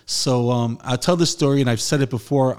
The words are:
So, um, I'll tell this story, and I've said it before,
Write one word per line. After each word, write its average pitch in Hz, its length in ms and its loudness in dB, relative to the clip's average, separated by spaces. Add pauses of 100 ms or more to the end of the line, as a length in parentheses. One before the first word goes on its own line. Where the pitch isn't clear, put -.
So, 123 440 0
um, 120 320 -2
I'll 127 160 -4
tell 180 160 0
this 170 160 2
story, 139 300 2
and 127 100 2
I've 117 100 0
said 147 220 -2
it 127 80 -2
before, 123 220 -6 (260)